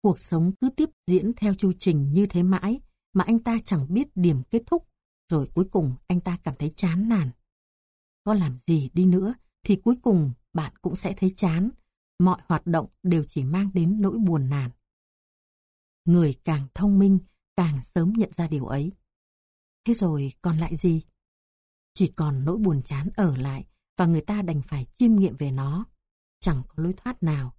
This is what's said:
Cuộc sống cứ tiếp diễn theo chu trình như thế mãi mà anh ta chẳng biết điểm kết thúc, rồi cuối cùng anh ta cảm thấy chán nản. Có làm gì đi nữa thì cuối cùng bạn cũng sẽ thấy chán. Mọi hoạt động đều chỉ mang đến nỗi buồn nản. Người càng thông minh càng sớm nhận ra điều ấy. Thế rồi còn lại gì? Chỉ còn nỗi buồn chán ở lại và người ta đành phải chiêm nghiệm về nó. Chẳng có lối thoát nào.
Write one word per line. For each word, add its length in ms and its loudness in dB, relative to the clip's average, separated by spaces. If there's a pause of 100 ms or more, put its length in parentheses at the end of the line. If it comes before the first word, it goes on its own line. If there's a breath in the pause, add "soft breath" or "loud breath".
Cuộc 180 2
sống 320 0 (100)
cứ 80 0
tiếp 200 0 (180)
diễn 260 2
theo 200 0
chu 260 0
trình 340 0
như 120 4
thế 180 0
mãi 360 0 (340)
mà 100 2
anh 160 2
ta 260 -2
chẳng 280 -2
biết 220 0
điểm 280 2
kết 220 -2
thúc, 220 -2 (420)
rồi 240 -2
cuối 180 2
cùng 240 0 (120)
anh 120 0
ta 240 -6
cảm 160 -6
thấy 160 -6
chán 340 -2
nản. 200 2 (920)
Có 100 0
làm 240 0 (100)
gì 260 2
đi 120 2
nữa 280 4 (300)
thì 120 2
cuối 260 0
cùng 300 2 (220)
bạn 280 -6
cũng 140 -4
sẽ 220 -4
thấy 120 0
chán. 400 0 (500)
Mọi 280 4
hoạt 200 -2
động 200 -2 (160)
đều 200 2
chỉ 200 -6
mang 300 -2
đến 280 0
nỗi 160 0
buồn 320 0
nản. 220 -4 (1300)
Người 280 4 (100)
càng 300 -2
thông 260 2
minh 200 6 (380 soft breath)
càng 240 0
sớm 320 -2
nhận 200 0
ra 140 -4
điều 180 -4
ấy. 260 -4 (920)
Thế 80 0
rồi 380 0 (100)
còn 160 0
lại 180 -4
gì? 280 0 (920)
Chỉ 140 0
còn 380 -2
nỗi 120 -2
buồn 240 0
chán 340 -6
ở 220 0
lại 280 -6 (320)
và 80 2
người 160 2
ta 200 -6
đành 200 -4
phải 240 -8
chiêm 300 4
nghiệm 200 2
về 160 -4
nó. 340 -4 (540)
Chẳng 280 -2
có 160 -8
lối 100 -2
thoát 300 -8
nào. 360 -2